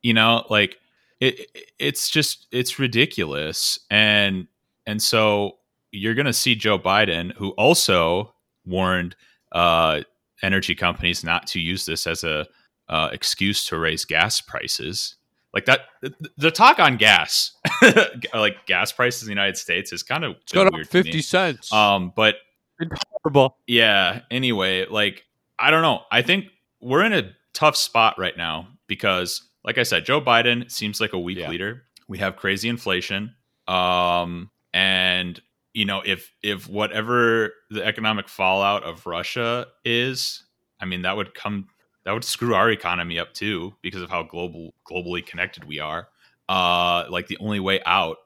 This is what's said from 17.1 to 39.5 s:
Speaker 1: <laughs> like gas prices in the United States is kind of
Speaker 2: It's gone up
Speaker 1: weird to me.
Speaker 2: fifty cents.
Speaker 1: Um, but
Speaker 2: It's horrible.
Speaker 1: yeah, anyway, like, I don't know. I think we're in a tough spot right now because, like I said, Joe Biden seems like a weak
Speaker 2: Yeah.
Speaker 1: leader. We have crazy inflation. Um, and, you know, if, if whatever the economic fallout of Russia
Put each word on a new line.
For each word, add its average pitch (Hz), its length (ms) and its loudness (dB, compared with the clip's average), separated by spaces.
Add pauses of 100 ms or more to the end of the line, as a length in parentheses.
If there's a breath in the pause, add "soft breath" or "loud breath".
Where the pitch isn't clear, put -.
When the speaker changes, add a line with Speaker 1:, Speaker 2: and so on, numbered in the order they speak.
Speaker 1:
<laughs> 143 540 4
like 107 320 0
gas 92 260 0
prices 123 300 0
in 110 60 -12
the 104 40 -6
United 98 240 0
States 90 380 -4
is - 80 -10
kind 156 200 -4
of 117 200 -8
Speaker 2:
It's - 100 -14
gone 190 140 4
up 190 80 4
Speaker 1:
weird - 160 -10
to 175 80 4
me. 185 40 4
Speaker 2:
fifty 151 200 -2
cents. 180 500 -2
Speaker 1:
Um, 101 420 4
but 110 220 4 (420)
Speaker 2:
It's 165 220 -8 (220)
horrible. 139 340 2 (100)
Speaker 1:
yeah, 104 540 4 (100)
anyway, 98 560 0
like, 104 380 -2 (340)
I 135 120 2
don't 160 100 4
know. 147 220 2 (100)
I 117 80 4
think 190 260 0 (340)
we're 131 220 0
in 220 120 0
a 101 180 -2 (220)
tough 151 220 4
spot 110 420 2
right 92 180 -4
now 85 320 -6 (200)
because, 101 540 -2 (220)
like 113 140 -2
I 120 60 2
said, 82 200 0
Joe 143 160 0
Biden 120 500 2
seems 104 300 -6
like 107 140 -2
a 92 40 -4
weak 90 200 -6
Speaker 2:
Yeah. 85 100 -8
Speaker 1:
leader. 98 360 -8 (240)
We 95 100 -12
have 95 180 -4
crazy 98 320 -4
inflation. 104 640 -4 (320)
Um, 90 840 0 (240)
and, 92 680 0 (320)
you 107 140 -2
know, 98 180 -4
if, 95 280 -6 (100)
if 101 260 -6
whatever 110 840 0 (180)
the 104 140 -8
economic 107 440 -4
fallout 98 560 0
of 82 220 -12
Russia 117 600 -6 (180)